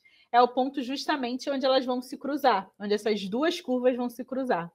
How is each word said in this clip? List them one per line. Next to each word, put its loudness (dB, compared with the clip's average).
é 8
o 6
ponto -2
justamente -4
onde -2
elas 4
vão -2
se -12
cruzar, 0
onde -2
essas 0
duas 0
curvas 2
vão -4
se -12
cruzar. -2